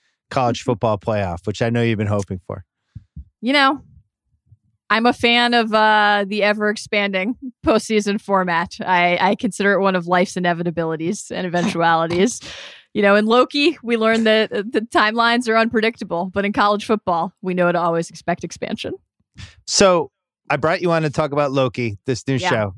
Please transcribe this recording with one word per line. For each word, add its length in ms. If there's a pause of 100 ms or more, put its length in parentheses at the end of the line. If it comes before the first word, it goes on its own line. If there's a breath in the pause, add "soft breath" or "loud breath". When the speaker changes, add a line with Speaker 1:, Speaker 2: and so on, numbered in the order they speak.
(300)
Speaker 1:
college 300
Speaker 2:
Mm-hmm. 100
Speaker 1:
football 280
playoff, 480
which 160
I 80
know 120
you've 160
been 80
hoping 400
for. 180 (760 loud breath)
Speaker 2:
You 120
know, 300 (1080)
I'm 160
a 60
fan 420
of, 200
uh, 520
the 160
ever-expanding 920 (280)
postseason 560
format. 600
I, 400
I 140
consider 380
it 80
one 160
of 100
life's 280
inevitabilities 960
and 160
eventualities. 960
Speaker 1:
<laughs> 60 (460 loud breath)
Speaker 2:
You 60
know, 140
in 100
Loki, 560
we 140
learned 280
that, 280
uh, 180
the 120
timelines 640
are 80
unpredictable, 760
but 120
in 80
college 320
football, 480 (100)
we 100
know 200
to 80
always 280
expect 360
expansion. 480 (760 loud breath)
Speaker 1:
So 460 (380)
I 60
brought 260
you 100
on 100
to 80
talk 220
about 200
Loki, 520
this 240
new 60
Speaker 2:
Yeah. 160
Speaker 1:
show. 280